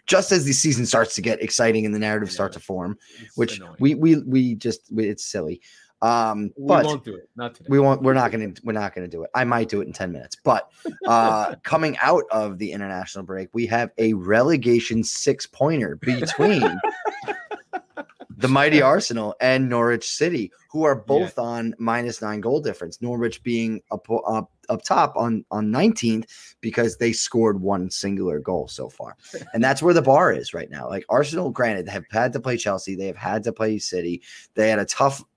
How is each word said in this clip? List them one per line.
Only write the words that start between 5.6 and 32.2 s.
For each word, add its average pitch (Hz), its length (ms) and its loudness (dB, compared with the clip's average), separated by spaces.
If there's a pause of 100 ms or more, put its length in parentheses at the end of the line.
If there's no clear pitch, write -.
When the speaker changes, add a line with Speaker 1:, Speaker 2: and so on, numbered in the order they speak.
Speaker 1:
Um, 110 540 0
Speaker 2:
We 139 120 -8
Speaker 1:
but 160 160 4
Speaker 2:
won't 151 200 -2
do 104 120 -14
it. - 180 -20
Not 120 220 -10
today. - 120 -20
Speaker 1:
we 135 120 6
won't, 139 220 4
we're 131 120 4
not 123 160 4
gonna, 107 220 -4 (100)
we're 117 120 -6
not 101 200 -6
gonna 92 140 -8
do 82 160 -10
it. - 100 -12
I 127 80 0
might 117 260 0
do 101 120 -2
it 90 80 -6
in - 40 -14
ten 92 200 -6
minutes, 64 320 -12
but, 117 260 2 (380)
uh, 110 500 2
Speaker 2:
<laughs> - 60 -20
Speaker 1:
coming 160 360 0
out 156 300 4
of 107 280 -2
the 101 120 -6
international 95 540 -8
break, 95 300 -10
we 117 120 0
have 113 320 -2
a 113 140 2
relegation 117 920 2
six-pointer 127 920 -2
between 131 640 2
Speaker 2:
<laughs> - 180 0 (1600)
Speaker 1:
the 127 120 0
mighty 147 340 6
Arsenal 120 580 2
and 131 280 4
Norwich 120 420 2
City, 151 400 -2 (180)
who 156 140 -2
are 147 140 4
both 139 420 0
Speaker 2:
Yeah. 120 60 -4
Speaker 1:
on 117 340 -4
minus 117 420 -2
nine 107 200 -6
goal 123 200 0
difference. 95 400 -8
Norwich 117 440 -4
being 113 360 -2 (120)
up, 104 180 -8
up, 180 400 -2 (180)
up 220 140 -2
top - 340 2
on, 117 360 -2
on 107 180 -2
nineteenth 120 920 0
because 113 360 -2
they 117 160 2
scored 110 480 0
one 92 300 -2
singular 95 500 -4
goal 85 260 -4
so 64 220 -12
far. - 280 -16 (360)
And 113 100 0
that's 135 200 2
where 175 120 6
the 165 80 6
bar 135 300 6
is 64 200 -4
right 82 160 -8
now. 65 200 -12
Like, 95 200 -6
Arsenal, 147 420 0
granted, 110 380 -2
have 98 220 -8
had 117 220 0